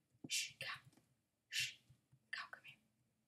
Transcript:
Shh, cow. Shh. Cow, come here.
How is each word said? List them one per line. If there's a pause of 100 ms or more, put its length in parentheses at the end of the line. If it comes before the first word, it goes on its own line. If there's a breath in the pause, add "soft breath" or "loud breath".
(280)
Shh,
cow. (720)
Shh. (580)
Cow,
come
here. (500)